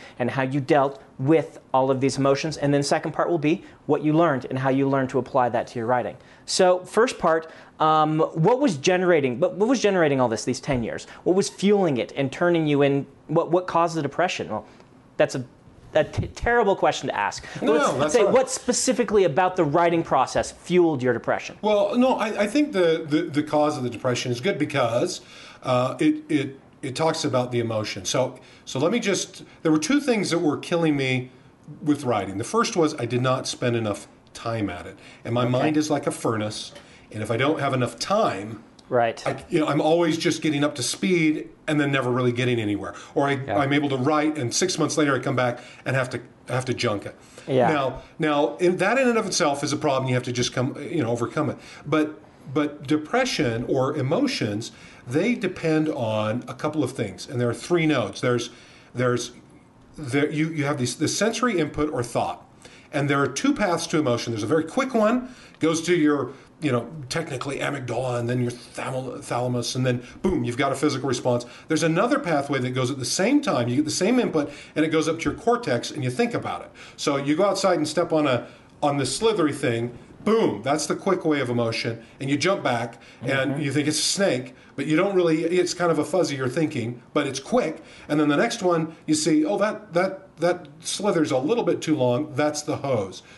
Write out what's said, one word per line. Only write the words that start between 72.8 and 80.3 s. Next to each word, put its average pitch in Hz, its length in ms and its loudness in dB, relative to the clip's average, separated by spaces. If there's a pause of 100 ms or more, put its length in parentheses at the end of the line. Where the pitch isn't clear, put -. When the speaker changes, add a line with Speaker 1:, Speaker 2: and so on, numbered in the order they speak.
Speaker 2:
at 139 80 -6
the 123 60 -8
same 240 360 2
time. 131 280 0
You 123 80 0
get 151 80 2
the 151 60 -6
same 240 300 2
input, 156 320 0 (240)
and 151 80 2
it 160 60 -2
goes 160 180 2
up 160 120 -2
to 147 100 -2
your - 80 -6
cortex, 156 520 0
and 131 140 -6
you 127 60 -2
think 123 240 -2
about 95 280 -6
it. - 80 -18 (260)
So 143 200 0
you 139 180 0
go 175 100 2
outside 190 340 2
and 151 100 -2
step 165 240 -2
on 151 160 2
a, 120 180 0 (340)
on 143 180 0
the 131 80 0
slithery 208 460 2
thing, 120 460 -2 (260)
boom, 180 380 2